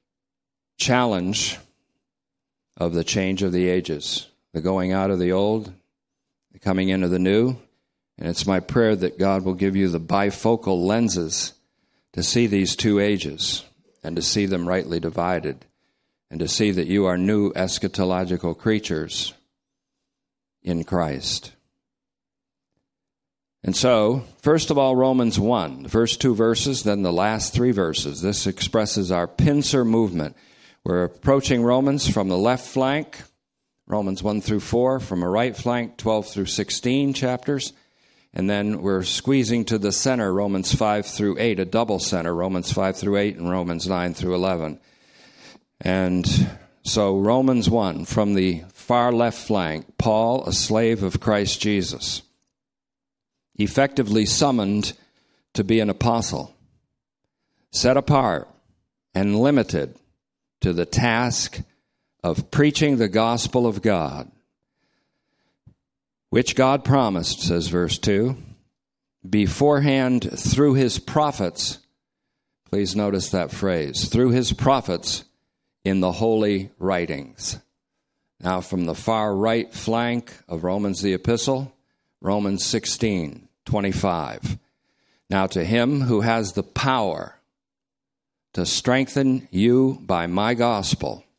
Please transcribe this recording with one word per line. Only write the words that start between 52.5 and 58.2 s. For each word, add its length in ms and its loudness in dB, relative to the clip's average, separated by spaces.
effectively 720 2
summoned 640 2
to 100 0
be 160 4
an 100 2
apostle, 640 0
set 240 4
apart 520 2